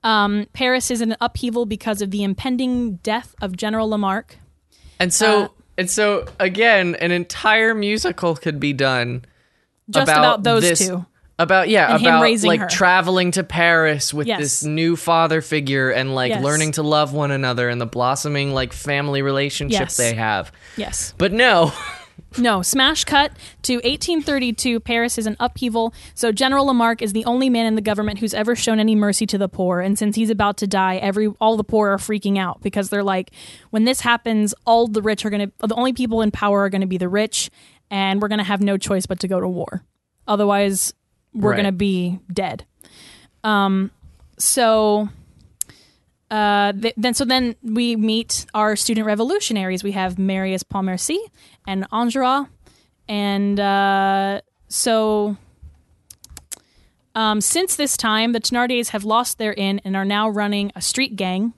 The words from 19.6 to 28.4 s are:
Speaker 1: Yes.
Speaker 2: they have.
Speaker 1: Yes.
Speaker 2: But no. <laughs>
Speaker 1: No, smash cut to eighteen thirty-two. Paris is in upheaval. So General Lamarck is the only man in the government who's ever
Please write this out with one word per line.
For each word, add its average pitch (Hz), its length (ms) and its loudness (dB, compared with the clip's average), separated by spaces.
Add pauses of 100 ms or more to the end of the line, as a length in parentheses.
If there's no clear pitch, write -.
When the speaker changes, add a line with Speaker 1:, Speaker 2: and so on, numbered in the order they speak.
Speaker 1:
Yes. - 160 -4
Speaker 2:
they 120 180 0
have. 107 360 -2 (260)
Speaker 1:
Yes. - 420 -8
Speaker 2:
But 185 120 2
no. 202 460 4
<laughs> - 60 -12 (540)
Speaker 1:
No, 226 240 2
smash 269 420 2
cut 294 300 2 (300)
to 240 200 -2
eighteen 302 380 -2
thirty-two. 247 580 -2
Paris 233 380 -2
is 220 100 -2
in 214 100 -4
upheaval. 233 560 -2 (220)
So 233 160 0
General 269 360 2
Lamarck 233 340 2
is 214 100 -2
the 220 140 -2
only 254 240 2
man 233 160 2
in 220 100 0
the 220 60 0
government 208 380 -2
who's 220 140 -2
ever 226 220 0